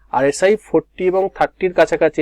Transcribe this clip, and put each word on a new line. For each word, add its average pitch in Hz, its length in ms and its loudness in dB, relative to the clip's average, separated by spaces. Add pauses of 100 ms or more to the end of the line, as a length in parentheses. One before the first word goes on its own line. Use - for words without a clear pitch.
(100)
আরএসআই 143 460 0
ফর্টি - 500 -4
এবং 190 280 0
থার্টির 180 380 -4
কাছাকাছি 160 500 0